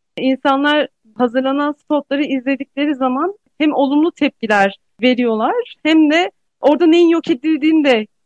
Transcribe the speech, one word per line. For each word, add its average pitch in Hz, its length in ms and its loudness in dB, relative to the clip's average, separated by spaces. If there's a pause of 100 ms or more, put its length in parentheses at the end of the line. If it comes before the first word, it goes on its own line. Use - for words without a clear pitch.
(200)
insanlar 277 680 0 (280)
hazırlanan 262 560 -2
spotları 285 520 -4
izledikleri 269 720 -4
zaman 262 380 -4 (240)
hem 302 160 0
olumlu 294 380 0
tepkiler 208 640 -2 (260)
veriyorlar 247 840 -2
hem 311 280 2
de 349 200 0 (300)
orada 294 240 2
neyin 339 240 4
yok 330 200 0
edildiğini 311 560 0
de 226 220 2 (180)